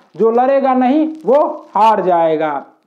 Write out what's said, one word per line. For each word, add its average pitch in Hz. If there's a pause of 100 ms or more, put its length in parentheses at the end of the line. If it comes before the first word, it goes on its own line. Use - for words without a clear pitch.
(160)
जो 214
लड़ेगा 262
नहीं 254 (180)
वो 254 (360)
हार 208
जाएगा। 160 (220)